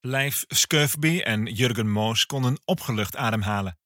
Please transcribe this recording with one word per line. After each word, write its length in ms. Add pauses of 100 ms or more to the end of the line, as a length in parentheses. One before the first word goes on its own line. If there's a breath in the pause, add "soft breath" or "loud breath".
Leif 480
Skeufby 720
en 260
Jurgen 440
Moos 360
konden 380
opgelucht 520
ademhalen. 680